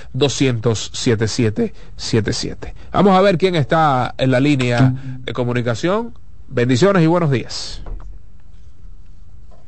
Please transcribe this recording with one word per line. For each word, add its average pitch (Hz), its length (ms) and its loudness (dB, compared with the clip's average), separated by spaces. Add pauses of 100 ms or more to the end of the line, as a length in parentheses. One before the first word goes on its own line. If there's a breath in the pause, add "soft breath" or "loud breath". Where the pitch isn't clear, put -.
(120 loud breath)
doscientos, 127 800 0
siete 113 360 2
siete 120 480 0 (200 soft breath)
siete 104 380 0
siete. - 400 -8 (180 loud breath)
Vamos 190 240 6
a 185 60 6
ver 196 160 4
quién 185 160 2
está 147 640 2
en 131 140 2
la 127 80 4
línea 127 520 4 (280 loud breath)
de - 140 -8
comunicación. 123 840 -2 (300)
Bendiciones 131 560 4
y - 20 6
buenos 170 240 4
días. - 540 -4 (1800)